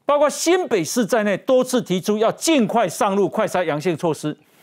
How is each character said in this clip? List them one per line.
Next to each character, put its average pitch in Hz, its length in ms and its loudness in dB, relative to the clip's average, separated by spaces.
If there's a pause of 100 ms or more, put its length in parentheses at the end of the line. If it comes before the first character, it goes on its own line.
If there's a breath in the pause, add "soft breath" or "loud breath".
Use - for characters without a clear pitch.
包 285 120 2
括 285 120 4
新 359 380 0
北 202 140 0
市 226 220 -2
在 214 200 0
内 202 120 0
多 254 260 2
次 247 200 0
提 180 180 -2
出 208 160 -2
要 214 160 2
尽 285 340 2
快 208 220 0
上 202 260 -2
路 196 140 2
快 214 180 -2
筛 180 180 -2
阳 151 160 -2
性 170 160 -2
措 160 180 -2
施， 151 220 -6 (260 soft breath)